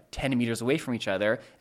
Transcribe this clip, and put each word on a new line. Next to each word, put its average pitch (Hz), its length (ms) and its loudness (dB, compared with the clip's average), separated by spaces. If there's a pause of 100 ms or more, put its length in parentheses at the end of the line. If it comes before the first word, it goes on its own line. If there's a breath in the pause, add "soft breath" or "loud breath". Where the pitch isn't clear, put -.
ten 135 280 -2
meters 117 240 0
away 131 160 2
from 131 180 -4
each 113 120 -6
other, 104 340 2 (200 loud breath)